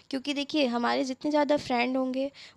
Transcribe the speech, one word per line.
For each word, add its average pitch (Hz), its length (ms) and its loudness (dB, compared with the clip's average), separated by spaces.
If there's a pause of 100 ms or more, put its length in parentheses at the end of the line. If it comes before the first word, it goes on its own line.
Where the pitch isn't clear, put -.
क्योंकि 277 240 -4
देखिए 285 320 0
हमारे 240 380 0
जितने 262 280 -4
ज़्यादा 294 260 4
फ्रेंड 254 400 0
होंगे 262 340 -2 (240)